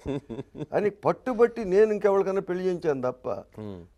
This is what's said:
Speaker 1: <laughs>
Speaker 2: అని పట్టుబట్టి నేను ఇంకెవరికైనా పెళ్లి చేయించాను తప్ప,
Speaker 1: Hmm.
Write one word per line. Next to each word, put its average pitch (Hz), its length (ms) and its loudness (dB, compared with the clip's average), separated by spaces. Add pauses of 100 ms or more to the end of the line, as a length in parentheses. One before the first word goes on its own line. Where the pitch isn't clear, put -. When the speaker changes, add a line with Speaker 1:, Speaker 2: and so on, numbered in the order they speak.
Speaker 1:
<laughs> 135 680 -8
Speaker 2:
అని 196 180 0
పట్టుబట్టి 233 760 0
నేను 208 280 4
ఇంకెవరికైనా 196 480 2
పెళ్లి 180 240 -4
చేయించాను 160 380 -2
తప్ప, 123 300 -4
Speaker 1:
Hmm. 98 480 -10 (180)